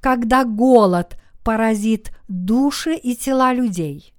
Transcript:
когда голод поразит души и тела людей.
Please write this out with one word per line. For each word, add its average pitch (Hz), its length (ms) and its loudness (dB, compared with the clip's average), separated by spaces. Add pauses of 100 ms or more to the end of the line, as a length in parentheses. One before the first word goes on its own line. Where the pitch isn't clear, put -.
когда 247 420 0
голод 214 720 2 (280)
поразит 220 680 -2 (160)
души 240 680 -2
и 247 200 -6
тела 262 380 0
людей. 175 640 -6